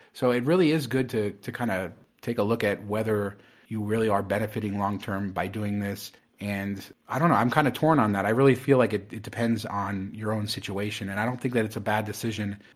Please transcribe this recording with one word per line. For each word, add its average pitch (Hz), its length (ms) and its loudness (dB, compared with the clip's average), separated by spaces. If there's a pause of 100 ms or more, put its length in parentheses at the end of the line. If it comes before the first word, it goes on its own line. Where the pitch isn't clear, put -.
(120)
So 123 180 2
it 123 140 2
really 165 260 4
is 151 160 0
good 127 240 0
to, 104 220 -2
to - 200 -10
kinda 95 400 -2 (300)
take 117 160 -4
a 107 60 4
look 113 180 2
at 101 220 0
whether 104 520 0 (300)
you 107 160 -4
really 110 260 0
are 101 140 2
benefiting 104 560 -2
long-term 98 540 -2
by 92 160 -2
doing 104 320 -4
this. 101 320 -6 (300)
And 101 400 -4 (240)
I 117 120 -4
don't 165 100 4
know, 147 60 6
I'm 113 160 4
kinda 143 200 2
torn 151 280 2
on 107 140 4
that. 98 120 0
I 101 60 2
really 131 240 6
feel 135 240 4
like 113 160 4
it, - 180 -6
it 104 100 -10
depends 113 440 -2
on 98 480 -4
your 107 180 -4
own 107 140 -2
situation. 101 640 -6
And 98 100 -4
I 110 60 0
don't 123 120 -2
think 123 140 -2
that 113 140 2
it's 104 100 -6
a 113 40 -6
bad 107 260 0
decision 104 560 -6 (140)